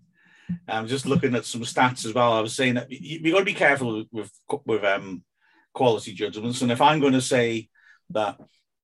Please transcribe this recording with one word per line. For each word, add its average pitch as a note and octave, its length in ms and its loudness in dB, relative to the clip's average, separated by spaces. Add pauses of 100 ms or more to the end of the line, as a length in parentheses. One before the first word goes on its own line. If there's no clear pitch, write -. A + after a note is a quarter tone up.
(680)
I'm A2+ 200 -4
just C3 180 -4
looking C3+ 300 0
at A2+ 100 -2
some A#2 160 -8
stats B2+ 440 0
as A2 80 -6
well. A#2+ 200 4
I A2 80 2
was A2+ 120 -4
saying B2+ 200 0
that A#2+ 160 -4
y-, B2+ 120 -14
y-, D#3+ 220 -10
we D#3+ 80 2
gotta F#3+ 140 4
be G3+ 80 -4
careful B2 580 0
with, G#2+ 200 -10 (180)
with, - 160 -4
with, G#2 180 0
um, G2 400 -2 (500)
quality A#2 400 2
judgments. G#2+ 480 -6
And A#2+ 120 0
if A#2+ 80 0
I'm D3+ 180 6
gonna C3 220 4
say A#2 480 0 (400)
that G#2 280 -2 (460)